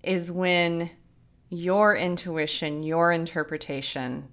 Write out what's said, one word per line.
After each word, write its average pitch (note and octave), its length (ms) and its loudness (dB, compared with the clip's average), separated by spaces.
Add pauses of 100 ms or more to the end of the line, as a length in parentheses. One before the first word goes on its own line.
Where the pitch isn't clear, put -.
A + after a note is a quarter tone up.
is F3+ 280 -2
when E3+ 600 2 (580)
your F#3+ 460 4
intuition, D#3 880 -2
your E3 280 4
interpretation D3+ 1200 -4